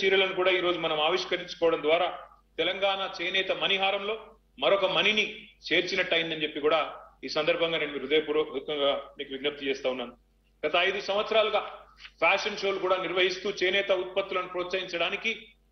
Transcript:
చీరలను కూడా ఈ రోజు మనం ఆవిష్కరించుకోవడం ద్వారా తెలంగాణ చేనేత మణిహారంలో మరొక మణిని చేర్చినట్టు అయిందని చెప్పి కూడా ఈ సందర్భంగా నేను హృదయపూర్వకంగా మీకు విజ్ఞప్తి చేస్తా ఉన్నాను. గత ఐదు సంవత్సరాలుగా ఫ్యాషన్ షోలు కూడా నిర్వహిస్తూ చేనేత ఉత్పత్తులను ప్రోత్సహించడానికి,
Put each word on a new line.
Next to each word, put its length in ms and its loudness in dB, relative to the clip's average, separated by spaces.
చీరలను 380 4
కూడా 100 4
ఈ 140 2
రోజు 140 0
మనం 280 0
ఆవిష్కరించుకోవడం 760 0
ద్వారా 260 2
తెలంగాణ 440 0
చేనేత 300 0
మణిహారంలో 640 0
మరొక 260 4
మణిని 400 2
చేర్చినట్టు 480 2
అయిందని 280 -2
చెప్పి 160 -6
కూడా 200 4
ఈ 60 -10
సందర్భంగా 480 0
నేను 220 -4
హృదయపూర్వకంగా 920 0
మీకు 160 -12
విజ్ఞప్తి 360 -4
చేస్తా 200 -2
ఉన్నాను. 240 -4
గత 120 0
ఐదు 260 2
సంవత్సరాలుగా 600 2
ఫ్యాషన్ 360 2
షోలు 220 -2
కూడా 260 2
నిర్వహిస్తూ 460 0
చేనేత 400 0
ఉత్పత్తులను 560 -2
ప్రోత్సహించడానికి, 840 -4